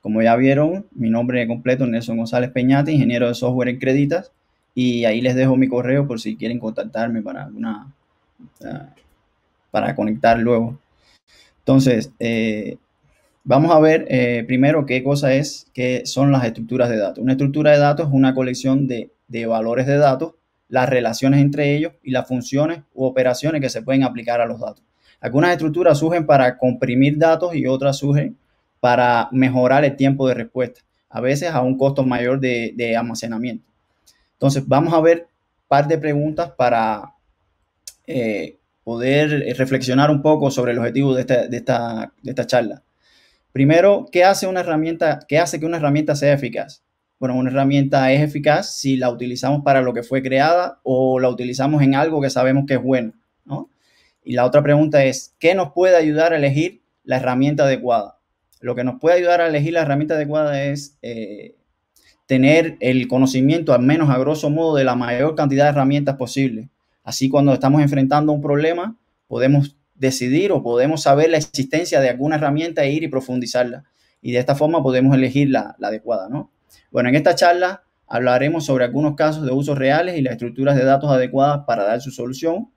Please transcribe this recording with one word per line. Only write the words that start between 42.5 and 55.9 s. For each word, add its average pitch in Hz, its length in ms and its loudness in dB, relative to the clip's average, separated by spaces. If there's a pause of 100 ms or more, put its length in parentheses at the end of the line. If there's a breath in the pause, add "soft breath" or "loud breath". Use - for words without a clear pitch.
Primero, 170 600 4
¿qué 175 120 4
hace 190 220 2
una 185 140 -4
herramienta, 160 680 -2
qué 147 120 0
hace 170 200 -2
que 160 60 -6
una 170 120 -4
herramienta 147 380 0
sea 143 180 2
eficaz? 123 500 -8 (360)
Bueno, 127 160 -4
una 127 140 -2
herramienta 135 600 2
es 139 100 4
eficaz 151 560 0
si 135 180 -2
la 123 140 -2
utilizamos 127 540 -4
para 139 180 4
lo 123 100 0
que 117 120 -6
fue 131 180 -4
creada 147 640 0
o 131 360 0
la 127 100 2
utilizamos 127 520 -2
en 135 140 4
algo 151 260 0
que 135 80 -2
sabemos 131 380 0
que 135 80 0
es 123 80 -2
bueno, 127 300 -2 (300)
¿no? - 280 -12 (520)
Y - 100 -8
la 123 120 2
otra 143 160 4
pregunta 147 420 4
es, - 360 -4
¿qué 175 160 2
nos 180 160 -2
puede 180 240 4